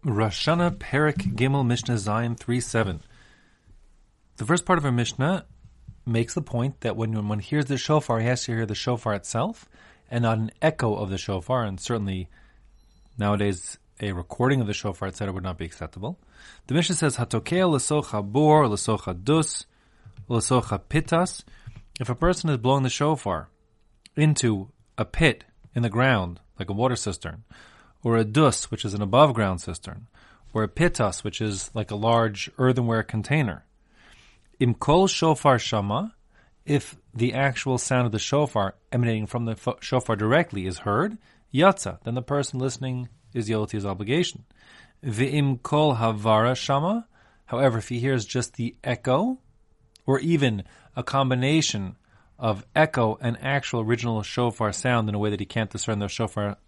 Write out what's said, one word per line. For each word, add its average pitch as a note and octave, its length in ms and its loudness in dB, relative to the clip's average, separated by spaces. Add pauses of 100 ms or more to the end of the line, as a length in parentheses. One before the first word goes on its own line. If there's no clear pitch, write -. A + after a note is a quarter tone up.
Rosh A2 380 0
Hashanah, E3+ 300 2
Perek C#3+ 580 0
Gimel, C3+ 320 2
Mishnah A#2+ 300 0
Zayin A2+ 420 -2
three B2 220 -2
seven. G2 400 -2 (1400)
The G#2+ 100 -8
first F3 180 0
part F3+ 140 2
of D3 60 -2
our C3+ 80 0
Mishnah C3 540 -2 (600)
makes A#2 280 -2
the - 80 -4
point B2+ 400 -4
that A2+ 140 -2
when, A2+ 140 -2
when G#2+ 160 -2
one G#2 140 -2
hears D3+ 240 -2
the C3+ 120 -4
shofar, C3 440 0
he A2+ 60 0
has B2 180 0
to A#2+ 80 -4
hear A2+ 140 -2
the G2+ 100 -4
shofar A#2 380 -2
itself B2+ 540 -4 (400)
and A#2 140 -2
not A2 160 2
an A2 140 -2 (100)
echo C#3 320 0
of G2 160 -4
the F#2+ 80 -4
shofar, A2 460 -2
and G2 160 -8
certainly G2 480 -4 (920)
nowadays G2+ 600 -2 (220)
a G2+ 120 -4
recording B2 480 0
of G#2+ 80 -2
the G#2 60 -4
shofar, G2 340 -6
et F#2 80 -10
cetera, G2 180 -6
would F2+ 80 -6
not F2+ 160 -6
be F2+ 60 -8
acceptable. F2+ 560 -12 (480)
The B2+ 60 -2
Mishnah E3+ 200 2
says, D3+ 220 0
"Hatokea E3 520 0
l'socha C#3+ 560 0
bor, D3 440 6
l'socha G#2 440 -2 (120)
dus, D3+ 420 0 (640)
l'socha A2+ 600 0
pitas." E3 540 0 (560)
If A#2+ 100 -6
a B2 60 -2
person E3+ 340 2
is C#3+ 100 2
blowing C3 260 2
the B2+ 60 0
shofar B2 580 -2 (680)
into B2 540 2 (280)
a A2 80 -2
pit - 380 2 (320)
in A#2+ 80 0
the A#2 80 0
ground, G#2 480 0 (220)
like F#2+ 100 -8
a G2+ 40 -2
water B2 200 0
cistern, G2+ 480 -8 (600)
or A#2 160 2
a A2 60 4
dus, A#2+ 460 2
which - 140 -8
is G2+ 100 -4
an G#2 80 -2
above B2 320 6
ground G2 260 0
cistern, - 460 -12 (460)
or A2 100 0
a G#2+ 60 0
pitas, E3 560 0
which G#2 160 -6
is G#2 340 -4
like G#2+ 160 -6
a G#2 60 -6
large A2+ 600 2
earthenware A#2+ 460 2
container, A#2 600 -2 (960)
im A#2+ 140 8
kol F3+ 340 6
shofar D3 500 6
shama, G3 560 0 (500)
if - 320 0 (180)
the A2+ 180 0
actual C3 460 0
sound B2 280 2
of G#2+ 60 -2
the A2 60 -2
shofar C3+ 560 0 (180)
emanating A#2 340 0
from A#2+ 200 -4
the A2+ 100 -4
fo-, - 240 -6
shofar A#2+ 340 0
directly A2 520 0
is F2+ 120 -6
heard, E3 400 -2 (340)
yatsa, D3+ 520 2
then A#2 100 -4
the B2 80 -4
person C#3 380 -4
listening B2+ 480 -6 (240)
is A2 160 -4
yotzi G#2+ 240 -2
his G2+ 140 -4
obligation. G#2 580 -2 (580)
Ve'im C3+ 580 0
kol D3+ 360 2
havara A2+ 580 2
shama, E3+ 540 -2 (380)
however, B2 320 2
if G#2+ 100 -6
he A#2+ 100 -4
hears B2+ 260 0
just - 300 -4
the A#2 300 -6
echo, C#3 540 0 (680)
or C3+ 140 2
even C#3 420 2 (320)
a C3 80 -6
combination C3 920 0 (420)
of G#2+ 260 -2 (120)
echo C3 440 2
and A#2 220 -2
actual C3 380 -2
original A2 420 0
shofar A2+ 500 0
sound A#2 360 0
in G#2 60 -2
a G#2 40 -2
way G#2 120 0
that G#2 100 -4
he G2+ 60 -6
can't A2 240 -4
discern A2 280 -4
the G2+ 80 -2
shofar G#2 500 -4 (100)